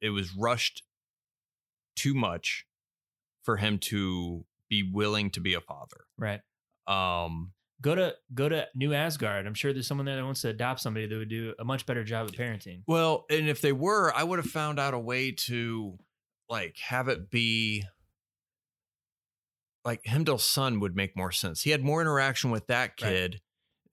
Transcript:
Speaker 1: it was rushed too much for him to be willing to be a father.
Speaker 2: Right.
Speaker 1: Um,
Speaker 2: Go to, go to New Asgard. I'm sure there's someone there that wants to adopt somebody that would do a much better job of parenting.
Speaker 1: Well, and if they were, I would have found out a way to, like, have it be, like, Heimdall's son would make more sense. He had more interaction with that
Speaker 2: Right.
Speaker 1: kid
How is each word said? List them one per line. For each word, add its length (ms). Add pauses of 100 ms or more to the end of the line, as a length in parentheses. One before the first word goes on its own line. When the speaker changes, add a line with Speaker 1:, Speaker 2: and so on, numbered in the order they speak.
Speaker 1:
it 100
was 240
rushed 480 (1120)
too 180
much 520 (760)
for 140
him 220
to 680 (240)
be 140
willing 480
to 100
be 120
a 80
father. 440 (120)
Speaker 2:
Right. 240 (460)
Speaker 1:
Um, 640 (300)
Speaker 2:
Go 140
to, 180 (200)
go 160
to 260
New 180
Asgard. 540
I'm 60
sure 180
there's 160
someone 180
there 120
that 80
wants 160
to 80
adopt 320
somebody 260
that 100
would 120
do 300
a 40
much 220
better 180
job 240
of 80
parenting. 520
Speaker 1:
Well, 420
and 180
if 140
they 100
were, 420
I 100
would 140
have 140
found 300
out 120
a 60
way 320
to, 640 (520)
like, 300
have 280
it 220
be, 560 (2000)
like, 180
Heimdall's 400
son 380
would 140
make 200
more 160
sense. 320
He 80
had 120
more 180
interaction 500
with 160
that 220
Speaker 2:
Right. 80
Speaker 1:
kid 440 (520)